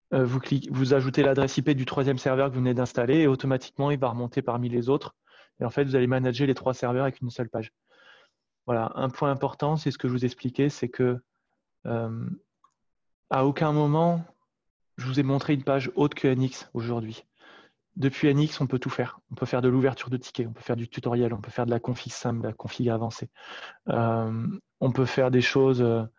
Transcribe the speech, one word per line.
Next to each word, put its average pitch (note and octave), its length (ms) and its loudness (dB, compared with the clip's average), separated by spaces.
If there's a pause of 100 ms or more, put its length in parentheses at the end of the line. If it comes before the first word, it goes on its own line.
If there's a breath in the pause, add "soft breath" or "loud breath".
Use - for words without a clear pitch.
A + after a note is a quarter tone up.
(120)
Euh, C3 140 4
vous B2+ 140 0
cliquez, C3+ 320 -2
vous C3 240 2
ajoutez C3+ 260 2
l'adresse C3+ 360 4
I C#3+ 40 0
P D3 140 2
du C3 100 -2
troisième C3+ 320 0
serveur C3+ 320 0
que B2+ 60 -6
vous B2+ 60 0
venez B2+ 120 2
d'installer B2+ 460 2
et D#3 80 6
automatiquement, C3+ 640 0
il C#3+ 80 0
va B2+ 100 0
remonter A#2+ 320 -4
parmi B2 280 -2
les A#2+ 200 0
autres. - 260 0 (440 soft breath)
Et A#2+ 60 -2
en A#2+ 40 -2
fait, C#3+ 140 0
vous C3+ 120 0
allez B2+ 120 4
manager B2+ 400 0
les C3 80 4
trois C3 180 -2
serveurs B2+ 300 0
avec C3 180 -4
une A#2+ 80 -6
seule A#2+ 200 -6
page. A2+ 220 -8 (960 soft breath)
Voilà, A#2 300 -2
un C3+ 140 -2
point C#3+ 200 -2
important, C#3+ 480 -2
c'est D3+ 140 -2
ce - 80 -8
que - 80 -2
je B2 60 0
vous B2 120 0
expliquais, C3 440 0
c'est B2+ 200 -6
que, B2 300 0 (640)
euh, A#2 440 -4 (1000)
à C3+ 160 2
aucun D3 260 2
moment, D#3+ 520 2 (760)
je B2 80 -10
vous C3 140 -2
ai C#3+ 40 4
montré C#3 300 2
une C3 100 -2
page C3+ 320 0
autre D3 200 2
que - 120 2
N C3 140 4
X - 320 -4
aujourd'hui. A2+ 520 -6 (720 loud breath)
Depuis C3+ 320 0
N C#3+ 120 4
X, D3+ 220 0
on C3+ 60 0
peut B2 120 0
tout C3 100 -6
faire. - 300 -6 (120)
On A#2+ 40 -14
peut B2+ 100 -4
faire B2 160 -2
de B2+ 80 6
l'ouverture B2+ 400 2
de B2+ 80 -2
tickets, B2 300 -6
on A2+ 60 -10
peut - 80 -18
faire A#2+ 140 -4
du A#2 120 -6
tutoriel, A#2+ 460 0
on G2+ 80 -8
peut - 100 -14
faire A#2+ 140 -2
de A#2+ 60 0
la A#2 80 2
config - 320 -6
simple, A#2 300 -4
de A2 60 -4
la A2 60 -6
config A#2+ 360 -4
avancée. A2+ 400 -4 (600 loud breath)
Euh, A2+ 580 0 (320)
on C3 120 2
peut C3 140 2
faire B2+ 240 2
des B2+ 120 6
choses, C3+ 400 4
euh, A2+ 220 2 (160)